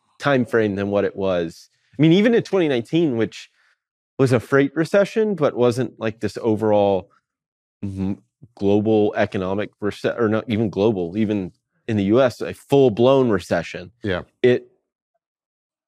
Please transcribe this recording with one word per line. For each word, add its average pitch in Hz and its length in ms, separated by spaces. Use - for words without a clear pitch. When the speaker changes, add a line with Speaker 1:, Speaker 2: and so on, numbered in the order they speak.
Speaker 1:
time 135 240
frame 107 320
than 101 140
what 101 140
it - 120
was. 90 540
I 139 40
mean, 160 100
even 208 220
in 208 100
twenty 180 240
nineteen, 139 480
which - 340
was 131 160
a 120 60
freight 139 380
recession, 202 580
but 151 220
wasn't, 120 420
like, 110 220
this 104 200
overall 104 680
m-, 98 400
global 104 640
economic 101 540
rece-, 107 360
or 113 120
not 110 200
even 107 220
global, 92 460
even 104 340
in 113 80
the 101 80
U 110 160
S, 127 200
a - 140
full-blown 131 760
recession. 87 600
Speaker 2:
Yeah. 90 180
Speaker 1:
It, 123 280